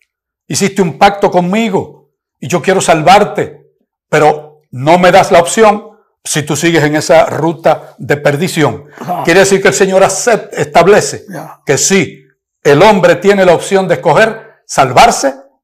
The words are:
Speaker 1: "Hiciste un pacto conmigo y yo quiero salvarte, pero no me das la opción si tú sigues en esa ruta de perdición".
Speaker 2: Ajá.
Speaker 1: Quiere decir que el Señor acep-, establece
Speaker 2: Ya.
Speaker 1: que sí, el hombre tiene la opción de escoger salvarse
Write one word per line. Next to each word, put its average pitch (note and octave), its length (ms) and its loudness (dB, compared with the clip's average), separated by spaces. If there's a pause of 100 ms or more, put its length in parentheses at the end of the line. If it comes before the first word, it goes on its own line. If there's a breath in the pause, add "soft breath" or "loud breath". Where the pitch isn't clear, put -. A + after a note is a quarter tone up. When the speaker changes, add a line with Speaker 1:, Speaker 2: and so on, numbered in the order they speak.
(460)
Speaker 1:
"Hiciste G3 360 -4
un D#3 160 -4
pacto G3+ 320 0
conmigo F#3 800 -4 (280)
y C#3 100 -14
yo E3+ 140 -2
quiero F#3+ 180 0
salvarte, F3 880 -2 (380)
pero D3+ 600 -2
no C#3+ 280 0
me F3+ 140 2
das F#3 180 2
la F3 100 4
opción G#3+ 480 0 (360 soft breath)
si - 180 -6
tú D3 140 -6
sigues E3 280 0
en D3+ 120 -2
esa D#3+ 300 2
ruta - 720 -4
de C#3+ 180 -4
perdición". C#3+ 680 -4 (120)
Speaker 2:
Ajá. F3+ 260 -8
Speaker 1:
Quiere F3 160 2
decir F#3+ 220 2
que G3 60 0
el - 60 0
Señor F#3+ 280 0
acep-, - 500 -2
establece E3+ 800 0
Speaker 2:
Ya. - 320 -16
Speaker 1:
que C3+ 140 -2
sí, - 460 -2 (380)
el D3 200 4
hombre F#3 340 4
tiene G3 280 0
la F3 100 4
opción F#3+ 340 -2
de E3 60 0
escoger G3+ 560 0 (160 soft breath)
salvarse G#3 680 0 (300)